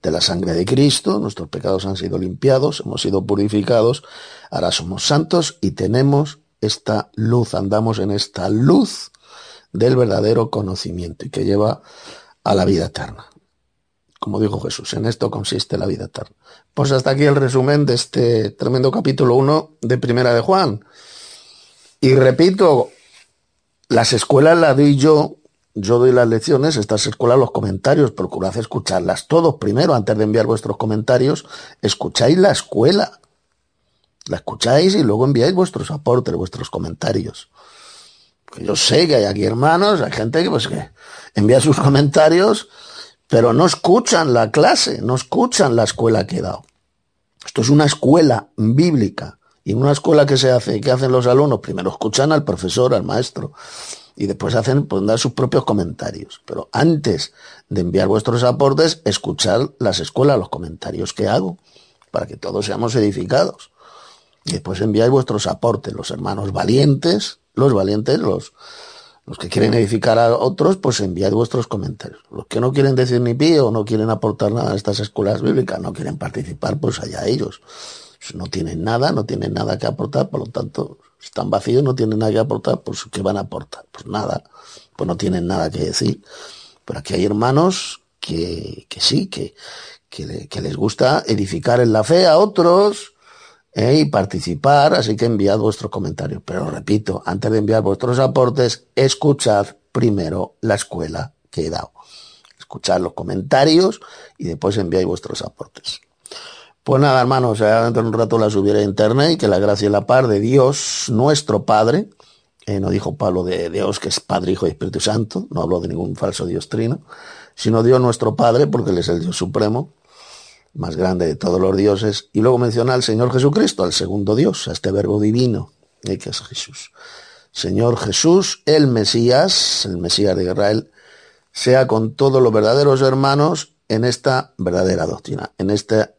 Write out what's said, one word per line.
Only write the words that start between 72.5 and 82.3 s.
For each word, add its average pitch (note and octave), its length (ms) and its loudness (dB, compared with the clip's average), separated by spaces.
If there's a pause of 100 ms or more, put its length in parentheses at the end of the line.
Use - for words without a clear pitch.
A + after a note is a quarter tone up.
no B2+ 100 -6
quieren C3+ 240 2
decir B2 240 0
ni B2 140 0
pío, C#3+ 380 2
no A2+ 120 -2
quieren A2 260 -2
aportar G#2+ 440 -2
nada A#2 180 -2
a G2+ 40 -2
estas G2 260 -4
escuelas G#2 400 -2
bíblicas, F#2+ 400 -2
no F2+ 100 -8
quieren - 260 -10
participar, - 640 -8
pues - 220 -4
allá - 240 -8
ellos. - 360 -4 (720)
No F2+ 120 -10
tienen D#2+ 380 -8
nada, A#2 280 0
no A2+ 140 -2
tienen - 280 -6
nada - 240 -4
que - 80 -6
aportar, C3 440 -2
por - 100 -6
lo B2+ 60 -8
tanto, - 520 -8 (240)
están - 280 -8
vacíos, A#2 340 0
no C3 100 0
tienen A2 260 -2
nada A2 120 0